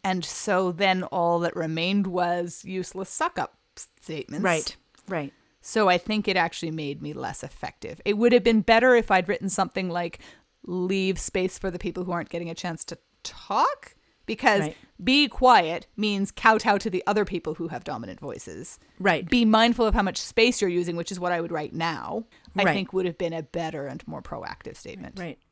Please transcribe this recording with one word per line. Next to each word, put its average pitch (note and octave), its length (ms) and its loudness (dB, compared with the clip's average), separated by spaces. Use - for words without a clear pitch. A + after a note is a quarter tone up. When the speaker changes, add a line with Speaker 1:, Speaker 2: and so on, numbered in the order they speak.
Speaker 1:
And F#3 200 -2
so F#3 460 0
then F#3 340 0
all E3+ 360 0
that E3+ 160 -2
remained E3+ 520 0
was F3 560 -2
useless F#3 460 -8
suck-up - 460 -4
s-, - 120 -12
statements. D#3+ 440 -8
Speaker 2:
Right, E3 320 0
right. D3+ 240 -4
Speaker 1:
So G#3+ 280 2
I F3+ 100 6
think G#3+ 300 -4
it F#3 80 2
actually E3+ 340 -2
made D3+ 320 -8
me D3 120 -10
less - 280 -8
effective. - 600 -14
It G#3+ 120 0
would A#3+ 160 6
have B3 120 8
been A3+ 160 6
better A#3 340 6
if A3+ 160 4
I'd F#3 180 4
written G3 220 -2
something F#3 400 -2
like, F3 300 -6
"Leave F#3 540 -2
space - 400 -2
for F#3+ 140 -4
the F3 60 -8
people F3+ 260 -6
who F3+ 80 -6
aren't E3 160 -6
getting E3+ 200 -8
a E3 60 -10
chance E3 300 -8
to - 140 -14
talk," - 720 -2
because G#3+ 380 2
Speaker 2:
Right. D#3 140 -4
Speaker 1:
be C4+ 260 4
quiet F#3+ 680 4
means G3+ 340 -2
kowtow A3 480 4
to A3 100 -4
the F3+ 180 -2
other G#3 200 2
people E3 300 -6
who E3 120 -8
have - 160 -10
dominant C#3 360 -10
voices. - 580 -12
Speaker 2:
Right. F3+ 300 0
Speaker 1:
Be A#3+ 160 4
mindful A3+ 420 4
of G#3 80 4
how G#3 80 2
much G3 200 -2
space A#3 400 4
you're F#3+ 80 2
using, F3 260 -2
which E3+ 160 -6
is F3+ 80 -8
what F3+ 120 -2
I E3+ 100 0
would E3+ 100 -6
write D3+ 220 -6
now, E3+ 500 -4
I G#3 80 2
Speaker 2:
Right. F3 80 6
Speaker 1:
think F#3+ 220 -2
would F#3 120 0
have E3+ 120 -4
been E3 160 -4
a D#3+ 80 -6
better D#3 440 -8
and B2+ 220 -10
more D3+ 140 -12
proactive - 540 -12
statement. - 420 -16
Speaker 2:
Right. F3 200 -10